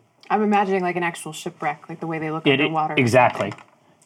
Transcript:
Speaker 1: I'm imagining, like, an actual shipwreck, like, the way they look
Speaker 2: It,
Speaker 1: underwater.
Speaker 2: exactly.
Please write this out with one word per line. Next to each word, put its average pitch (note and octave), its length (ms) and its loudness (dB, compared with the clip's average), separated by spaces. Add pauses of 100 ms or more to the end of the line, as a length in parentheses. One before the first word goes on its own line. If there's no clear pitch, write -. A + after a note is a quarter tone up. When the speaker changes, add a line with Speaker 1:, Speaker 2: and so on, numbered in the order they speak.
(300)
Speaker 1:
I'm G#3+ 120 2
imagining, G3+ 400 2
like, F3+ 140 -2
an F3 60 -4
actual E3 300 -6
shipwreck, D#3 560 -8
like, E3 120 -12
the D#3+ 60 -8
way E3 120 -4
they D#3 120 -4
look D#3 160 -2
Speaker 2:
It, C#3 140 4
Speaker 1:
underwater. D3+ 380 -2
Speaker 2:
exactly. A#2 540 4 (540)